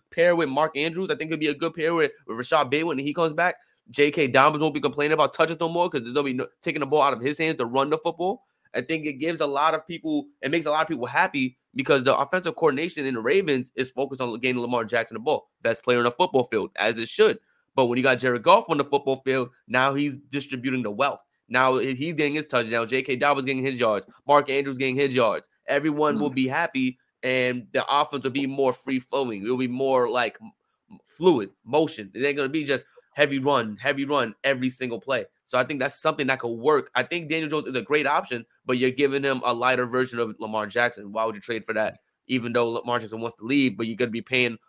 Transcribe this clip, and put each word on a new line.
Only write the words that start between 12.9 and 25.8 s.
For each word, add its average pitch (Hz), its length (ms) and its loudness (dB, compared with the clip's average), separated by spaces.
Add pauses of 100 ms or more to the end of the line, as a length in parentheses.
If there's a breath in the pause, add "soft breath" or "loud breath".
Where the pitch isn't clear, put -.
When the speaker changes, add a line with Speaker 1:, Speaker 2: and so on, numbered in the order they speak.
Speaker 1:
in 131 100 0
the 113 60 -4
Ravens 139 540 2
is 131 140 -4
focused 135 320 -6
on 117 180 -4
getting 123 220 0
Lamar 120 220 0
Jackson 113 320 -2
the 110 40 -8
ball, 127 300 -2 (120)
best 117 220 -2
player 123 160 4
on 120 40 2
the 120 80 4
football 135 400 2
field, 101 240 0
as 110 240 2
it 117 100 -4
should. 202 300 4 (360)
But 131 100 4
when 120 120 2
you 127 60 0
got 127 160 4
Jared 120 240 2
Goff 196 260 6
on 156 80 2
the 143 60 2
football 139 400 0
field, 131 260 0 (180)
now 131 260 2
he's 143 240 -2
distributing 131 680 -6
the 104 80 -4
wealth. 123 300 -2 (260)
Now 127 300 4
he-, 127 180 -2
he's 151 200 -6
getting 143 200 0
his 151 120 -4
touchdown. 117 420 0
J 131 140 0
K 135 120 -2
Dobbins 139 300 2
getting 131 180 -2
his 131 160 -4
yards. 107 260 2 (220 loud breath)
Mark 143 220 4
Andrews 139 280 -2
getting 131 200 -2
his 139 180 0
yards. 107 320 2 (200)
Everyone 151 520 0